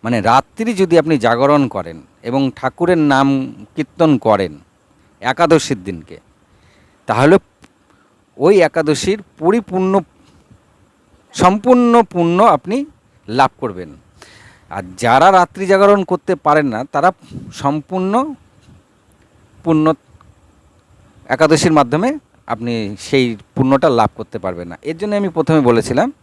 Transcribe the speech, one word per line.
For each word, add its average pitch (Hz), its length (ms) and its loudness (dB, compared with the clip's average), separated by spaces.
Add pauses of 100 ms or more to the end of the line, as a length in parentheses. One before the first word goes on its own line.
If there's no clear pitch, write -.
মানে, 117 180 -2
রাত্রি 135 520 0
যদি 180 240 2
আপনি 156 200 2
জাগরণ 131 500 2
করেন 82 340 -10 (220)
এবং 131 320 -4
ঠাকুরের 170 420 -2
নাম 139 560 0 (220)
কীর্তন 156 420 0
করেন 95 420 -2 (600)
একাদশীর 139 640 0
দিনকে, 85 360 -14 (840)
তাহলে 135 320 4 (1000)
ওই 185 240 2
একাদশীর 160 600 -2 (140)
পরিপূর্ণ, 190 600 -2 (1300)
সম্পূর্ণ 233 680 2
পুণ্য 175 400 0
আপনি 220 420 0 (420)
লাভ 131 300 0
করবেন। 92 320 -10 (800)
আর 95 140 -10 (140)
যারা 131 340 4
রাত্রি 185 340 0
জাগরণ 196 380 4
করতে 180 320 -4
পারেন 147 320 0
না, 117 240 -6
তারা 151 200 0 (420)
সম্পূর্ণ 185 800 -4 (1300)
পুণ্য 160 300 0 (1400)
একাদশীর 156 420 2
মাধ্যমে 156 460 0 (300)
আপনি 113 520 -6
সেই 123 380 -2 (180)
পুণ্যটা 135 340 2
লাভ 117 260 2
করতে 110 240 -14
পারবেন 87 280 -10
না। 87 140 -16
এর 165 160 -10
জন্য 208 180 -6
আমি 202 140 -2
প্রথমে 160 320 0
বলেছিলাম 123 500 0 (120)